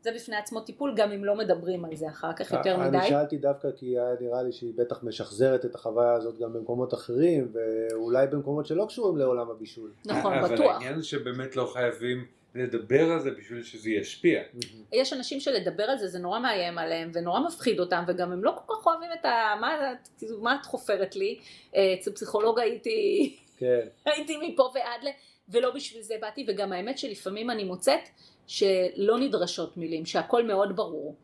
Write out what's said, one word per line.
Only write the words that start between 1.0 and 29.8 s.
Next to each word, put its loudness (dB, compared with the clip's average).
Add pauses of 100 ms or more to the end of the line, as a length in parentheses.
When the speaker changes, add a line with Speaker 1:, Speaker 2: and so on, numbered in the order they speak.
Speaker 1:
אם -6
לא 2
מדברים 0
על -8
זה -6
אחר -6
כך -6
יותר 2
Speaker 2:
אני 2 (100)
Speaker 1:
מדי. 4
Speaker 2:
שאלתי 2
דווקא 0
כי -10
היה 0
נראה -2
לי -2
שהיא -8
בטח 0
משחזרת 2
את -4
החוויה 4
הזאת 0
גם -4
במקומות -2
אחרים, 2
ואולי 2
במקומות -2
שלא 0
קשורים 0
לעולם 0
הבישול. -12 (160)
Speaker 1:
נכון, 0
Speaker 3:
אבל 2
Speaker 1:
בטוח. 6
Speaker 3:
העניין -4
הוא -4
שבאמת -4
לא 6
חייבים... 0 (300)
לדבר 4
על 2
זה -2
בשביל -10
שזה -8
ישפיע. 2 (120)
Speaker 2:
מהמם. -12
Speaker 1:
יש 2
אנשים -6
שלדבר 0
על 0
זה, -4
זה -6
נורא -2
מאיים 0
עליהם, -4
ונורא 0
מפחיד 0
אותם, 2
וגם 0
הם -4
לא 4 (140)
כל -4
כך -2
אוהבים 0 (100)
את -12
ה-, 2
"מה -2
את, -16 (100)
כאילו, -10
מה 2
את -18
חופרת -2
לי?" -2 (380)
אה, 6
אצל -6
פסיכולוג 0
הייתי, 0 (200)
Speaker 2:
כן. 4 (160)
Speaker 1:
<laughs> -2
הייתי -4 (120)
מפה 2
ועד -4
ל-, -4 (400)
ולא 2
בשביל -12
זה -6
באתי, -8
וגם -2
האמת -6
שלפעמים -6
אני -2
מוצאת 2 (460)
שלא 4
נדרשות -2
מילים, -6